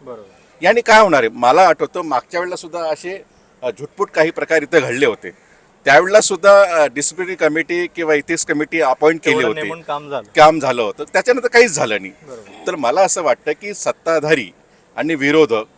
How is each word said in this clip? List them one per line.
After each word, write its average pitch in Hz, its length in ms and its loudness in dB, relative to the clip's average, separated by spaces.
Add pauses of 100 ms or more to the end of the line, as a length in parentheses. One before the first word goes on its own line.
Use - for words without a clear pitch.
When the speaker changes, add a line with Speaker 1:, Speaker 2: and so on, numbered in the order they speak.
Speaker 1:
बरोबर. 113 640 -18
Speaker 2:
याने 226 180 2
काय 220 200 6
होणार 175 180 4
आहे? 113 100 2
मला 120 320 2
आठवतं 165 400 0
मागच्या 151 380 -6
वेळेला 180 160 -8
सुद्धा 170 240 -12
असे, 170 440 -8 (400)
अ, 127 60 -6
झुटपूट 147 400 -8
काही 165 220 -2
प्रकार 151 300 -2
इथं 143 180 0
घडले 131 260 -2
होते. 107 260 -4 (540)
त्यावेळेला 180 360 4
सुद्धा, 190 600 4
अ, 143 40 2
डिसिप्लिनरी 160 480 -8
कमिटी 165 520 -2
किंवा 156 260 -4
इथिक्स 151 320 -2
कमिटी 156 360 -4
अपॉइंट 151 400 0
केली 151 120 0
Speaker 1:
तेवढं - 140 0
Speaker 2:
होती. 156 140 -4
Speaker 1:
नेमून 156 200 -10
काम 147 280 -10
झालं. 117 260 -10
Speaker 2:
काम 156 240 6
झालं 127 220 -2
होतं. 107 220 -6 (100)
त्याच्यानंतर 247 340 0
काहीच 233 240 4
झालं 120 300 -4
नाही. 95 120 -16 (100)
Speaker 1:
बरोबर. 123 440 -20
Speaker 2:
तर 175 80 -4
मला 143 260 0
असं 185 200 0
वाटतं 151 300 -4
की 202 220 -10
सत्ताधारी 151 800 -4 (440)
आणि 147 200 -4
विरोधक 139 480 0 (140)